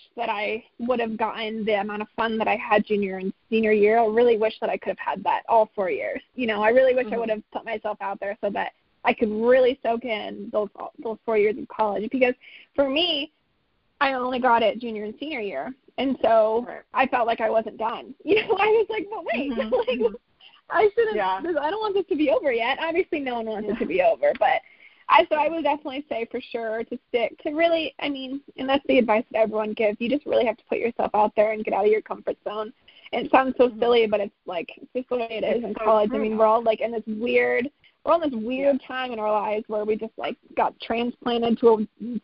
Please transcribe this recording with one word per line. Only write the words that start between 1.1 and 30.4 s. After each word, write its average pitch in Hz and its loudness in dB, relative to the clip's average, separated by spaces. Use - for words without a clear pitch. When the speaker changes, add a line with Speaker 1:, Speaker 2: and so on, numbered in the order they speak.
Speaker 1:
gotten 220 -4
the 220 2
amount 208 -6
of 214 -6
fun 226 -2
that 208 0
I 202 2
had 214 2
junior 202 -2
and 190 -6
senior 220 2
year. 214 6
I 233 4
really 226 4
wish 220 0
that 226 -2
I 190 -2
could - -6
have - -20
had 196 -12
that 151 -2
all 220 4
four 190 -2
years. 104 -4
You 240 -4
know, 214 -2
I 220 4
really 254 6
wish 247 0
I - -10
Speaker 2:
Mm-hmm. 233 -2
Speaker 1:
would 226 -4
have 214 -2
put 208 -8
myself 220 -6
out 196 -8
there 202 -8
so 202 -2
that 190 -6
I 240 2
could 220 -2
really 247 4
soak 233 -2
in 208 -8
those, 208 -2
those 220 -8
four 226 0
years 208 2
of - -12
college. 214 -2
Because 254 0
for 277 0
me, 311 -2
I 269 0
only 254 -4
got 233 4
it 214 0
junior 220 -8
and 214 -10
senior 285 -8
year. 202 -6
And 262 -2
so 220 4
Speaker 2:
Right. - -14
Speaker 1:
I 262 2
felt 240 0
like 233 -2
I 220 0
wasn't 220 0
done. 220 -8
<laughs> - -20
You 339 4
know, 440 2
I 415 2
was 440 4
like, 427 -6
"But 381 -10
wait, 285 -4
Speaker 2:
Mm-hmm. - -2
Speaker 1:
<laughs> - -
like, 480 0
Speaker 2:
Mm-hmm. 453 0
Speaker 1:
I 415 4
shouldn't, 440 0
Speaker 2:
Yeah. 190 -2
Speaker 1:
this, 330 -2
I 294 0
don't 427 -4
want 415 -2
this 392 0
to 349 0
be 277 2
over 320 2
yet." 233 0
Obviously, 330 -2
no 254 -4
one 226 -4
wants 214 -6
it - -2
Speaker 2:
Yeah. 233 -6
Speaker 1:
to 240 -2
be - 0
over, 147 2
but - 2
I, 330 8
so 311 2
I 302 2
would 294 -4
definitely 294 -4
say 226 -6
for 240 -6
sure 226 -6
to 247 -10
stick 233 -2
to 311 -2
really, 330 2
I - -4
mean, 262 -8
and 269 -6
that's 277 0
the 269 4
advice 220 2
that 220 -2
everyone 214 0
gives. 214 0
You 233 -2
just 285 -2
really 226 2